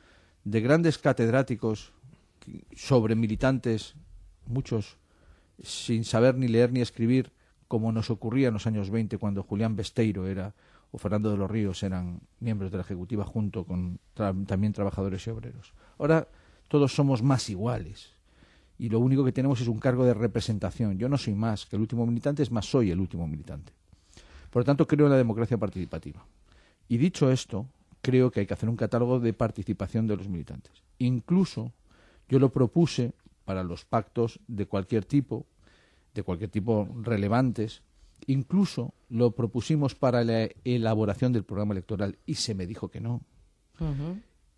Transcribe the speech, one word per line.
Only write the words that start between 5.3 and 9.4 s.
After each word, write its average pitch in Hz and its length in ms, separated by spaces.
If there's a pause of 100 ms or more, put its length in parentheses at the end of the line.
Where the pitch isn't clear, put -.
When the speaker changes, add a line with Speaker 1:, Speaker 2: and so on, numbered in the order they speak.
Speaker 1:
sin - 420
saber 123 320
ni 131 120
leer 120 240
ni 127 80
escribir, 120 520 (340)
como 113 260
nos 110 180
ocurría 120 380
en 113 60
los 104 120
años 104 240
veinte, 110 280
cuando 98 240